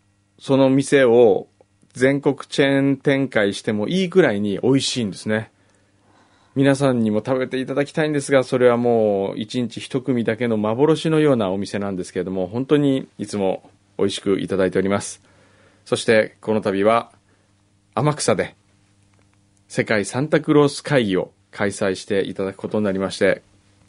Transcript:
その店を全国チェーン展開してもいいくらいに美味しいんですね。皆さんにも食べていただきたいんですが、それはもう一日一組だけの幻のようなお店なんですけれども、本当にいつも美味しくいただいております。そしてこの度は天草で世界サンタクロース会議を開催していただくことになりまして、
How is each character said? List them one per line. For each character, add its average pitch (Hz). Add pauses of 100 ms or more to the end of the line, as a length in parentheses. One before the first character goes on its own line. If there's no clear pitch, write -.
(380)
そ -
の 135
店 135
を 117 (440)
全 135
国 139 (120)
チ -
ェ 139
ー 139
ン 131
展 135
開 101
し -
て 117
も 104
い 185
い 175
く 180
ら 131
い 101
に 104
美 113
味 135
し 131
い -
ん 98
で 87
す -
ね。 110 (1040)
皆 135
さ 135
ん 120
に 110
も 107
食 131
べ 127
て 131
い 127
た 135
だ 143
き -
た 160
い 151
ん 151
で 143
す 139
が、 135
そ 127
れ 123
は 120
も 110
う -
一 123
日 110
一 -
組 120
だ 110
け 120
の 113
幻 135
の 156
よ 151
う -
な 101
お 95
店 101
な 101
ん 95
で 90
す -
け 95
れ 87
ど 92
も、 95
本 117
当 151
に 139 (100)
い 104
つ 107
も 95 (280)
美 98
味 98
し -
く 98
い 90
た 95
だ 92
い 90
て 98
お -
り 98
ま 101
す。 - (600)
そ -
し -
て 110
こ 107
の 107
度 98
は 113 (840)
天 147
草 113
で 90 (1120)
世 123
界 104
サ 123
ン 151
タ 170
ク 160
ロ 147
ー -
ス -
会 131
議 92
を - (180)
開 101
催 98
し -
て 95
い 92
た 98
だ 95
く -
こ 104
と 110
に 107
な 98
り 95
ま 95
し -
て、 - (460)